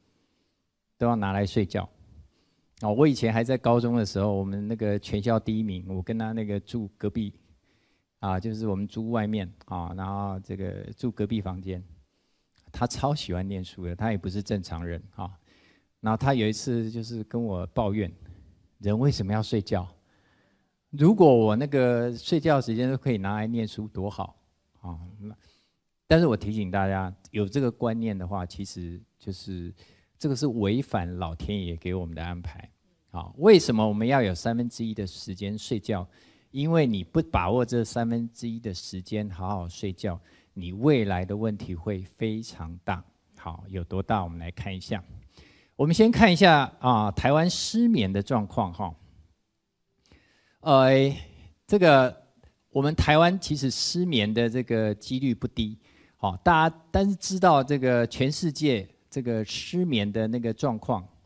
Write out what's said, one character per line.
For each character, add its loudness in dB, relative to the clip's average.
都 0
要 2
拿 -2
来 0
睡 0
觉？ -6
哦， 0
我 6
以 2
前 0
还 2
在 0
高 2
中 0
的 0
时 -4
候， 2
我 -2
们 -6
那 -6
个 -2
全 -4
校 2
第 -2
一 -2
名， -6
我 -6
跟 -6
他 -6
那 -6
个 -4
住 -8
隔 -4
壁， -6
啊， -2
就 -4
是 -4
我 0
们 -4
租 -8
外 0
面 -4
啊， -6
然 -6
后 -6
这 -10
个 -8
住 -4
隔 -4
壁 -2
房 -8
间， -10
他 -4
超 -2
喜 -6
欢 -4
念 -8
书 -12
的， -8
他 -2
也 -2
不 -8
是 -6
正 -4
常 -10
人 -8
啊。 -12
然 -2
后 0
他 2
有 2
一 0
次 -4
就 -8
是 -10
跟 -6
我 -4
抱 -2
怨， -2
人 0
为 2
什 -4
么 -2
要 0
睡 -2
觉？ -4
如 4
果 10
我 6
那 0
个 2
睡 -2
觉 2
时 -2
间 0
都 -2
可 -2
以 0
拿 -4
来 -4
念 -2
书， -8
多 -6
好 -10
啊！ -12
那， -14
但 6
是 6
我 4
提 -4
醒 -4
大 0
家， -2
有 -2
这 -2
个 0
观 -4
念 -4
的 -6
话， -6
其 -12
实 -12
就 -10
是 -10
这 -2
个 0
是 -2
违 2
反 -6
老 -6
天 -6
爷 -6
给 -6
我 -6
们 -10
的 -10
安 -8
排。 -14
好， -12
为 10
什 2
么 4
我 0
们 -2
要 4
有 0
三 -4
分 -2
之 -8
一 -6
的 -6
时 -12
间 -6
睡 -6
觉？ -4
因 -4
为 4
你 -2
不 0
把 -2
握 2
这 0
三 -2
分 -4
之 -10
一 -8
的 -8
时 -10
间 -6
好 -8
好 -6
睡 -8
觉， -6
你 -10
未 2
来 -2
的 -6
问 -2
题 -10
会 -6
非 -6
常 -14
大。 -6
好， -14
有 -8
多 -6
大？ 0
我 -8
们 -12
来 -10
看 -8
一 -10
下。 -8
我 2
们 2
先 6
看 6
一 6
下 8
啊， 4
台 0
湾 4
失 0
眠 2
的 0
状 0
况 -2
哈。 -6
呃， 6
这 4
个 8
我 2
们 2
台 6
湾 6
其 -4
实 -2
失 -2
眠 2
的 2
这 -2
个 0
几 -6
率 0
不 -4
低， -4
好， -2
大 6
家 -4
但 2
是 0
知 -6
道 6
这 0
个 4
全 0
世 -2
界 0
这 -6
个 -2
失 -4
眠 0
的 -2
那 -4
个 -2
状 -2
况 -4